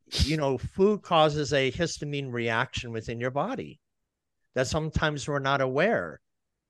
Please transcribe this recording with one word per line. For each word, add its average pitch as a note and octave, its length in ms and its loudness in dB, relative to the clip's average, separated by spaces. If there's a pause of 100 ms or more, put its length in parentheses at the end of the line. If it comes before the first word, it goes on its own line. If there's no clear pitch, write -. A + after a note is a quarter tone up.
(240)
you D3+ 120 4
know, C3+ 220 2
food G3 460 0
causes D3+ 500 4
a C3+ 180 2
histamine D3 600 -4
reaction A#2 580 -2
within A2+ 280 -8
your B2+ 100 -2
body C#3+ 500 -6 (760)
that B2+ 100 2
sometimes D3+ 640 -2
we're C#3+ 100 -2
not C3+ 240 0
aware. C3 580 0 (500)